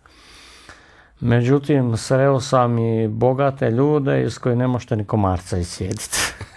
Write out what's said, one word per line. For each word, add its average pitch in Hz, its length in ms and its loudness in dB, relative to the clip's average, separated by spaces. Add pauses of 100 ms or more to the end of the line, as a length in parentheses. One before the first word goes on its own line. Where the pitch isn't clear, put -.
(1200)
Međutim, 123 760 2
sreo 135 440 2
sam 123 380 2
i 113 300 0
bogate 127 640 0
ljude 139 520 2
iz 123 160 -4
kojih 120 200 0
ne 123 80 0
možete 123 300 -2
ni 107 80 -2
komarca 95 540 0
iscijedit. - 760 -6 (220)